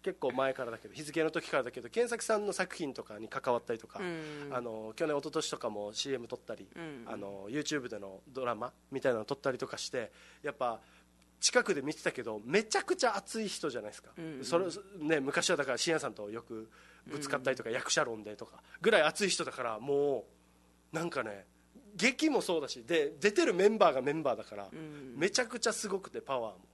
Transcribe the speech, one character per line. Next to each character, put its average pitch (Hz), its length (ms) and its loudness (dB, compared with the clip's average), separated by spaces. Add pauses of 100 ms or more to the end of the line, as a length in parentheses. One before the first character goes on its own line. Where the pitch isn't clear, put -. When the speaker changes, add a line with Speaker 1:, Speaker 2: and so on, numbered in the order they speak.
Speaker 1:
結 185 180 -4
構 135 120 0
前 131 220 2
か 131 100 -6
ら 117 80 -4
だ 113 60 -8
け 110 100 -16
ど、 101 60 -16
日 147 100 -10
付 151 200 0
の 160 60 4
時 156 200 -4
か 160 80 2
ら 131 60 4
だ 123 80 -4
け 127 100 -10
ど、 117 80 -12
健 233 180 2
作 226 160 -4
さ 220 140 2
ん 208 80 0
の 196 80 0
作 180 220 -2
品 143 180 -2
と 120 100 -8
か 107 160 -12
に 110 80 -10
関 131 260 0
わ 120 60 4
っ - 40 -4
た 120 100 -2
り 110 60 -2
と - 80 -16
か、 - 120 -12
Speaker 2:
う 202 40 -4
ん。 151 480 -6
Speaker 1:
あ 127 100 -2
の 110 300 -8
ー、 - 40 -16
去 165 100 0
年、 151 100 2
一 143 80 0
昨 151 80 -6
年 156 180 -2
と 147 80 -4
か 120 120 -4
も 104 240 -4
シ 139 160 -4
ー 135 60 0
エ - 20 -4
ム 117 100 -8
撮 123 100 -6
っ - 20 -20
た - 160 -10
り、 101 200 -18
Speaker 2:
う - 40 -12
ん。 147 260 -10
Speaker 1:
あ 110 120 -8
の 98 320 -10
ー、 131 100 -2
YouTube 143 300 -2
で 104 100 -8
の 98 300 -12
ド 131 160 -6
ラ 120 100 0
マ 120 160 -6 (200)
み 135 100 -4
た 139 80 4
い 123 40 4
な 113 60 0
の 107 60 -6
撮 143 100 -2
っ - 20 -20
た 139 140 -2
り 123 60 -4
と 120 100 -6
か 123 100 -8
し - 120 -8
て、 117 220 -6 (300)
や 147 100 -6
っ 139 40 -16
ぱ、 120 240 -2 (640)
近 - 220 6
く 208 100 2
で 143 80 0
見 143 120 -2
て - 100 -10
た 170 80 2
け 123 120 -8
ど、 110 220 -4
め 175 180 4
ち 220 140 0
ゃ 285 60 2
く - 120 0
ち - 100 2
ゃ 220 100 4
熱 220 260 -4
い 214 60 -2
人 170 220 -4
じ 123 80 -4
ゃ 113 40 -4
な 104 60 -8
い 104 40 -8
で - 40 -16
す - 80 -16
か。 - 140 -20
Speaker 2:
う 170 40 -10
ん 160 180 -8
う - 20 -8
ん。 131 40 -8
Speaker 1:
そ 170 120 4
れ、 185 80 6 (340)
ね、 151 200 4
昔 143 320 2
は 170 60 6
だ 143 80 2
か 131 80 0
ら、 120 40 0
信 165 160 2
也 156 80 2
さ 135 80 -4
ん 110 40 -8
と 104 160 -10
よ 117 120 -8
く 110 280 -10 (360)
ぶ 147 140 -8
つ 143 100 -8
か 147 80 2
っ 139 40 -2
た 131 100 2
り 127 60 0
と - 60 -8
か、 113 60 -6
Speaker 2:
う - 40 -2
ん。 - 20 -2
Speaker 1:
役 - 160 -2
者 160 120 4
論 113 200 -4
で 104 120 -10
と 113 100 -12
か、 - 160 -20 (200)
ぐ 202 100 6
ら 208 80 8
い - 40 8
熱 160 220 4
い 185 40 4
人 170 160 0
だ 123 60 -6
か 127 120 -6
ら、 110 160 -2
も 139 460 2 (680)
う、 - 40 -12
な 156 80 0
ん 170 60 -2
か 135 140 -2
ね、 101 220 -8 (500)
劇 254 340 4
も 240 120 4
そ 175 160 0
う 156 40 2
だ 135 60 -4
し、 120 160 -10
で、 147 360 2
出 208 120 4
て 330 140 6
る 247 80 4
メ 185 140 6
ン 220 100 6
バ 185 140 10
ー - 20 0
が 131 80 2
メ 135 100 2
ン 156 120 0
バ 131 120 2
ー - 20 -10
だ 107 60 -12
か - 120 -14
ら、 101 160 -10
Speaker 2:
う - 40 -14
ん。 147 420 -12
Speaker 1:
め 170 120 2
ち 220 100 2
ゃ 254 60 2
く 226 140 -8
ち - 80 0
ゃ 214 60 2
す - 140 -6
ご 190 120 -2
く - 100 -12
て、 - 100 -8
パ 135 200 -2
ワ 110 120 -4
ー - 20 -16
も。 92 60 -20 (140)